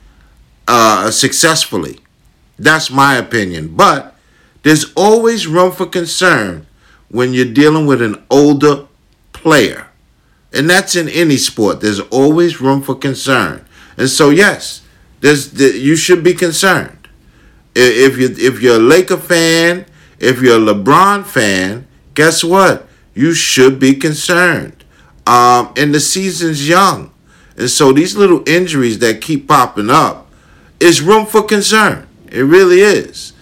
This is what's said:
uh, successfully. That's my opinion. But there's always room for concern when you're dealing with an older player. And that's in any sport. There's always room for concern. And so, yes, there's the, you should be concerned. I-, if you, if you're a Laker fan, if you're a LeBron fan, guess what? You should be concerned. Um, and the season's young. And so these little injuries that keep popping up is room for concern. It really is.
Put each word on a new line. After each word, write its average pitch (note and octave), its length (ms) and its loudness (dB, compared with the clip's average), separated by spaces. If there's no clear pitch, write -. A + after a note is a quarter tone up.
uh, A2 440 2
successfully. C3 880 -4
That's D3+ 320 0
my C3+ 280 2
opinion. F2 580 -6
But D#3 400 0
there's D3+ 320 0
always A3 500 0
room F3 260 0
for F#3 140 -8
concern D3+ 800 -4
when B2+ 260 -4
you're B2 180 -2
dealing D3+ 320 2
with C3+ 160 0
an A2 300 -6
older D3 560 2
player. C#3+ 540 -2
And C#3+ 160 -2
that's F#3 280 0
in E3 140 -4
any D3 280 0
sport. G#2 440 -4
There's G#2 180 -2
always D#3 600 0
room C3+ 220 0
for C3 140 -6
concern. B2 680 -4
And C3 140 -2
so, D3 220 2
yes, F3 500 0
there's C#3+ 300 0
the, C3 260 0
you C#3+ 180 0
should E3+ 280 0
be F3 100 4
concerned. E3+ 720 -2
I-, B2 180 4
if B2+ 240 2
you, B2+ 220 -2
if B2 200 -2
you're A#2 180 4
a - 20 2
Laker E3+ 380 2
fan, E3 680 -2
if B2 240 -2
you're A#2+ 160 4
a G#2+ 160 2
LeBron F#3 500 2
fan, G#2 600 -4
guess D#3+ 300 0
what? F3 440 0
You D#3 200 -2
should C3 460 0
be C3 140 4
concerned. D#3+ 880 -4
Um, B2 500 2
and D3 160 0
the D#3 60 2
season's D#3+ 680 -6
young. E3+ 460 0
And B2+ 140 -4
so C3+ 240 4
these F#3 240 0
little F#3 320 2
injuries D3 500 -2
that A2 220 -2
keep D3 260 -6
popping A#2+ 440 0
up C3 380 -2
is E3 200 4
room G#3+ 280 2
for G#3+ 160 0
concern. G#3 640 -2
It B2 120 -6
really F3+ 400 4
is. - 600 -2